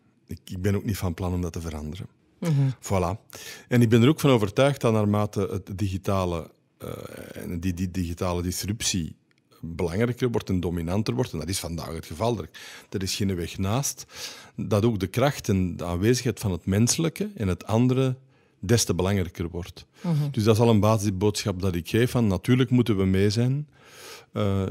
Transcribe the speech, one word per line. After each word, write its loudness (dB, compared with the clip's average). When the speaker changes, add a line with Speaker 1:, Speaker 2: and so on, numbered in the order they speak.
Speaker 1:
ik, -12
ik -10
ben 2
ook -4
niet -2
van -2
plan -4
om -2
dat -4
te -6
veranderen. -8
Speaker 2:
Mhm. -2
Speaker 1:
Voilà. -2
En 4
ik 6
ben 8
er 8
ook 2
van 4
overtuigd 4
dat 4
naarmate 2
het -8
digitale, -2
eh, -14
en -6
die, 0
die -2
digitale -2
disruptie -4
belangrijker -2
wordt -4
en 2
dominanter -2
wordt, -2
en -6
dat -6
is -4
vandaag -8
het -10
geval, -2
er, -10
er -4
is -4
geen -2
weg -6
naast, -2
dat 0
ook 2
de -2
kracht 0
en 2
de -8
aanwezigheid 0
van -2
het -4
menselijke 0
en -2
het -2
andere 2
des 4
te 0
belangrijker 0
wordt. -10
Speaker 2:
Mhm. 0
Speaker 1:
Dus -2
dat 6
is 4
al 6
een 6
basisboodschap 2
dat -2
ik -4
geef, 2
van 2
natuurlijk 2
moeten 4
we 2
mee 4
zijn, 0
eh, 0